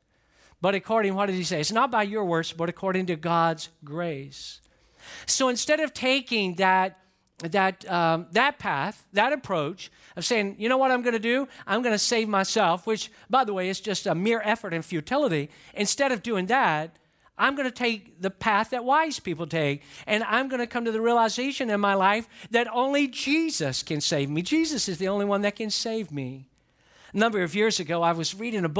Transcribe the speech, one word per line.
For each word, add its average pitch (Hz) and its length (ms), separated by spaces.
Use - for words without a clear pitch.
but 196 140
according, 196 400
what 202 100
did 190 100
he 180 80
say? 160 160
It's 151 120
not 233 200
by 220 120
your 208 220
works, 165 280
but 170 160
according 185 380
to 175 80
God's 165 540
grace. 143 760
So 262 240
instead 294 300
of 302 140
taking 240 600
that, 185 440
that, 190 500
um, 170 420
that 269 280
path, 170 540
that 220 200
approach 185 580
of 175 100
saying, 208 320
"You 214 120
know 262 80
what 262 140
I'm 247 120
gonna 233 160
do? 247 280
I'm 220 160
gonna 220 180
save 226 280
myself," 190 600
which, 220 240
by 254 140
the 208 100
way, 185 160
is 190 100
just 202 280
a 165 80
mere 214 280
effort 214 300
and 165 100
futility. 170 680
Instead 262 380
of 220 120
doing 190 240
that, 170 500
I'm 262 180
gonna 269 140
take 226 500
the 185 120
path 220 400
that 247 120
wise 294 360
people 165 260
take, 147 380
and 214 160
I'm 240 240
gonna 247 180
come 233 200
to 226 60
the 220 180
realization 240 600
in 208 100
my 202 140
life 202 340
that 233 240
only 277 340
Jesus 269 760
can 147 180
save 143 280
me. 156 120
Jesus 302 480
is 170 80
the 190 100
only 202 180
one 202 180
that 202 120
can 220 140
save 220 420
me. 135 360
A 185 40
number 214 260
of 165 100
years 208 260
ago, 170 220
I 170 120
was 165 200
reading 208 320
a 160 40